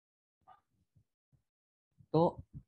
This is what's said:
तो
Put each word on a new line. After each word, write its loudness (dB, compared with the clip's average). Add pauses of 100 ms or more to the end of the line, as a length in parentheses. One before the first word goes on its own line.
(2250)
तो 2 (260)